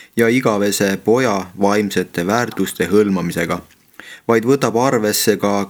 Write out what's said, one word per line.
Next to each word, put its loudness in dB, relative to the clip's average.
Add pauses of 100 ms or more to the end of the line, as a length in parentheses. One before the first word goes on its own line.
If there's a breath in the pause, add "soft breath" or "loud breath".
(160 loud breath)
ja 4
igavese 0
poja 0 (140)
vaimsete -2
väärtuste -2
hõlmamisega, 0 (680 loud breath)
vaid 2
võtab 2
arvesse 2
ka 0